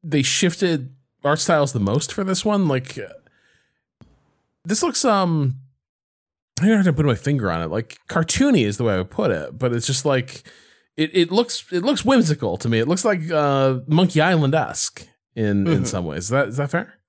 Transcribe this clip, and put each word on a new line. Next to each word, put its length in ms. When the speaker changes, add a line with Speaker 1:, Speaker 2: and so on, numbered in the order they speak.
Speaker 1:
they 200
shifted 720
art 160
styles 320
the 80
most 320
for 100
this 220
one. 240
Like, 300
uh, 100
this 180
looks, 220
um, 520
I 60
don't 60
know 40
how 60
to 100
put 140
my 80
finger 360
on 120
it. 60
Like, 300
cartoony 560
is 120
the 80
way 100
I 40
would 120
put 200
it, 280
but 140
it's 140
just 180
like, 380
it, 160
it 180
looks, 400
it 100
looks 220
whimsical 540
to 100
me. 100
It 100
looks 180
like, 240
uh, 560
Monkey 340
Island-esque 880
in, 120
in 200
Speaker 2:
Mm-hmm. 180
Speaker 1:
some 200
ways. 200
Is 40
that, 200
is 100
that 120
fair? 220